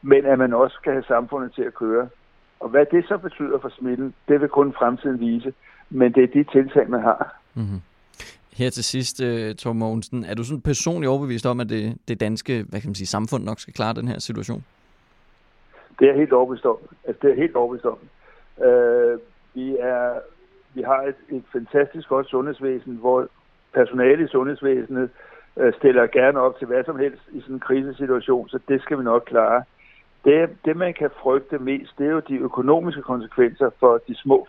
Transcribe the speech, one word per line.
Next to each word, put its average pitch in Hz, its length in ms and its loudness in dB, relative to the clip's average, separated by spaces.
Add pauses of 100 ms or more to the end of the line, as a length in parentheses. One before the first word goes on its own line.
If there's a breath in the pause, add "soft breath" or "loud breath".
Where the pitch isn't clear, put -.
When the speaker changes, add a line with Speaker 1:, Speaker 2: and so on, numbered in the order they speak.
Speaker 1:
men 139 240 2
at 135 140 2
man 127 140 0
også 120 280 0
skal 147 120 -4
have 131 100 -4
samfundet 123 500 -4
til - 80 -8
at 113 120 -6
køre. 117 340 -4 (520)
Og - 100 -10
hvad 143 220 4
det 170 160 2
så 202 100 -4
betyder 151 420 -6
for 131 100 -10
smitten, 127 440 -6 (140)
det 147 140 4
vil 147 80 0
kun 143 240 2
fremtiden 123 460 -2
vise. 117 340 -2 (360 soft breath)
Men 127 240 4
det 131 100 8
er 127 40 6
de 143 160 2
tiltag, 135 460 2
man 120 120 -2
har. - 380 0 (140)
Speaker 2:
Mhm. 101 280 -6 (720 loud breath)
Her 127 160 -2
til 120 140 -6
sidst, - 380 -6
øh, 113 340 -2
Torben 113 240 -4
Mogensen, 113 460 -4
er 95 100 -8
du 117 80 -6
sådan 131 180 -8
personligt 156 480 -2
overbevist 131 360 -2
om, 123 140 0
at 113 100 -6
det, 110 280 -4 (100)
det 117 120 -6
danske, 113 500 -4
hvad 104 120 -8
kan - 80 -8
man 101 60 -8
sige, 98 120 -10
samfund 110 360 -4
nok 107 160 -8
skal - 140 -20
klare 113 200 -4
den 117 140 -8
her 120 120 -6
situation? 113 440 -10 (1400 soft breath)
Speaker 1:
Det 131 60 8
er 139 60 8
jeg 139 80 0
helt 147 140 2
overbevist 127 320 0
om. 117 120 0 (300)
Altså, 117 140 -8
det 143 60 2
er 135 60 6
jeg 127 80 -2
helt 165 140 -2
overbevist 120 300 -2
om. 113 120 -4 (680 soft breath)
Øh, 120 540 4 (340)
vi 131 260 -6
er, 123 400 -4 (540)
vi 131 80 -8
har 131 200 0
et, 139 360 -8
et 123 140 -10
fantastisk 143 580 -2
godt 135 200 0
sundhedsvæsen, 131 680 -6
hvor 127 320 0 (460)
personale 127 500 4
i 147 40 -2
sundhedsvæsenet, 127 840 -2 (480 loud breath)
øh, 120 160 4
stiller 123 340 4
gerne 131 320 4
op 127 180 2
til 131 100 -10
hvad 123 160 0
som 143 160 -8
helst 135 220 -4 (100)
i 131 100 -12
sådan 131 140 -12
en 127 40 -10
krisesituation, 131 880 -2
så 127 180 -8
det 135 140 0
skal - 180 -6
vi 131 40 -6
nok 120 220 2
klare. 117 380 2 (600 soft breath)
Det, 156 240 6 (160)
det, 165 120 0
man 175 160 -4
kan 151 160 -4 (120)
frygte 135 380 0
mest, 135 380 -6
det 143 100 -2
er 151 40 0
jo 160 80 0
de 151 160 -4
økonomiske 139 640 0
konsekvenser 120 680 0 (100)
for 120 280 6
de 117 80 -10
små 135 340 2